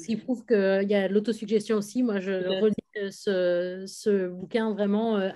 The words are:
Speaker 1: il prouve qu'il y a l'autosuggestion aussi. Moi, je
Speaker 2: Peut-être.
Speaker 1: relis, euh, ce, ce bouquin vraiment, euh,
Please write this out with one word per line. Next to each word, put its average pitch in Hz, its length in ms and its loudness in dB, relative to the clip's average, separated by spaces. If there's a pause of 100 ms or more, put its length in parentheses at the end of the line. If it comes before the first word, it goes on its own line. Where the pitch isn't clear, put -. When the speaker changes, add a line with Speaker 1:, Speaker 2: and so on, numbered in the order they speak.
Speaker 1:
il 220 100 -2
prouve - 260 -4
qu'il 196 440 4
y 202 60 2
a 196 120 2
l'autosuggestion 214 680 0
aussi. 208 260 -2
Moi, 208 160 0
je 190 140 -4
Speaker 2:
Peut-être. 190 300 0
Speaker 1:
relis, 214 120 4 (220)
euh, 196 160 -6
ce, 180 760 0
ce 190 420 0
bouquin 190 440 -2
vraiment, 208 440 0
euh, 190 200 0